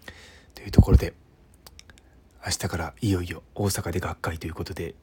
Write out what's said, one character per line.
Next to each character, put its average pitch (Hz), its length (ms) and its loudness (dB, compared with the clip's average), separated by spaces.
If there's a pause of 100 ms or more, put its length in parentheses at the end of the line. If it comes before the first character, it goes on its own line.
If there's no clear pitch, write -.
(540)
と - 80 -20
い - 80 -12
う - 20 -8
と - 100 8
こ - 100 8
ろ - 60 10
で、 - 160 0 (1300)
明 92 60 -2
日 - 80 -2
か 90 180 -2
ら 80 240 -6
い 104 100 2
よ 90 100 2
い 90 80 -6
よ 80 140 -10 (120)
大 104 100 0
阪 92 260 -2
で 90 80 0
学 85 200 -6
会 80 180 -6
と 87 100 -8
い 80 40 -8
う - 20 -8
こ 87 100 -8
と 92 100 -10
で 85 300 -10